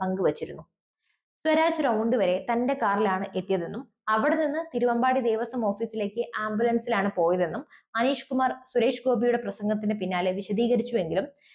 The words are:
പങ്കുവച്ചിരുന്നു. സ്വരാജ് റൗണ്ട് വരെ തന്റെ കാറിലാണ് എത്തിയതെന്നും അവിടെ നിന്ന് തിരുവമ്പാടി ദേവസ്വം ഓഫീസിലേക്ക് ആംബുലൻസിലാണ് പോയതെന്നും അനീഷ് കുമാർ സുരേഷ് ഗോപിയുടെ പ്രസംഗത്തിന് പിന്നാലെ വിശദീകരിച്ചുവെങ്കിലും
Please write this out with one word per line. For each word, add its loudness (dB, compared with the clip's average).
പങ്കുവച്ചിരുന്നു. -2
സ്വരാജ് 2
റൗണ്ട് 2
വരെ 2
തന്റെ 0
കാറിലാണ് 0
എത്തിയതെന്നും -4
അവിടെ 2
നിന്ന് -2
തിരുവമ്പാടി 2
ദേവസ്വം -2
ഓഫീസിലേക്ക് -4
ആംബുലൻസിലാണ് 0
പോയതെന്നും 2
അനീഷ് 0
കുമാർ 0
സുരേഷ് 0
ഗോപിയുടെ 4
പ്രസംഗത്തിന് -2
പിന്നാലെ 0
വിശദീകരിച്ചുവെങ്കിലും 0